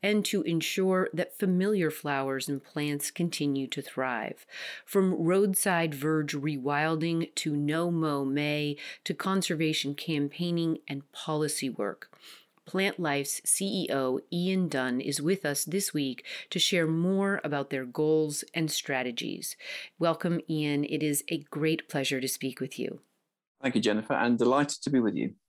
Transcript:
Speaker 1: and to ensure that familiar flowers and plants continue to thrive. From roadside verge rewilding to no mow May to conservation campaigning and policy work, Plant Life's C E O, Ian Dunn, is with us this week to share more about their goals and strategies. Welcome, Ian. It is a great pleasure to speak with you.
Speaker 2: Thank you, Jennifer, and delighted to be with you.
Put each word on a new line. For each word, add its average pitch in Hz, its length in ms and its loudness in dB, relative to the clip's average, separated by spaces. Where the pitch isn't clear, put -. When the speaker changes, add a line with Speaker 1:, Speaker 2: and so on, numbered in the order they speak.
Speaker 1:
and 208 220 2
to 202 180 0
ensure 185 680 2
that - 260 -4
familiar 185 520 2
flowers 135 580 -2
and 139 160 -4
plants 147 460 -2
continue 143 560 0
to 135 160 -8
thrive. - 640 -4
From 190 260 4
roadside 175 840 2
verge 151 380 0
rewilding 156 1000 0
to 156 200 -2
no 151 360 2
mow 156 340 2
May 147 520 0
to - 80 -4
conservation 160 840 0
campaigning 165 840 0
and 139 240 -8
policy 151 560 -2
work, 104 420 -6
Plant 190 340 -2
Life's 143 460 -2
C 190 400 0
E - 80 -2
O, 131 280 0
Ian 180 360 2
Dunn, 127 340 0
is 139 180 -2
with 165 240 0
us 143 200 0
this 190 280 -2
week 135 320 -2
to - 100 -4
share 170 280 4
more 190 580 2
about 143 240 -2
their 131 160 -4
goals 151 600 2
and 160 160 0
strategies. - 880 -4
Welcome, 170 500 2
Ian. 147 360 2
It 147 180 -2
is 147 260 0
a 147 220 -4
great 160 400 0
pleasure 135 280 -2
to 127 100 -2
speak 131 320 -4
with - 180 -8
you. - 220 -6
Speaker 2:
Thank 131 120 0
you, 107 80 4
Jennifer, 107 320 2
and 120 240 4
delighted 135 440 4
to - 60 -2
be 139 120 4
with 107 160 2
you. - 180 -2